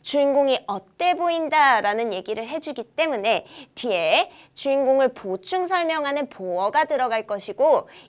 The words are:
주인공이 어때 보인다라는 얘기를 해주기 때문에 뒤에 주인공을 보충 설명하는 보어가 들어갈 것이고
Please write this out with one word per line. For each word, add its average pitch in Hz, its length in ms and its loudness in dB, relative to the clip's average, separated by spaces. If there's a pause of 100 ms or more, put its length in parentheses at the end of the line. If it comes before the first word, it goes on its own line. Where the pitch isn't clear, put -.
주인공이 277 640 2
어때 339 480 -2
보인다라는 277 1000 2
얘기를 214 340 -6
해주기 277 380 -8
때문에 285 600 -2 (280)
뒤에 196 560 0 (240)
주인공을 269 600 2
보충 208 520 -6
설명하는 320 600 -2
보어가 190 560 -2
들어갈 254 420 -2
것이고 208 640 0 (200)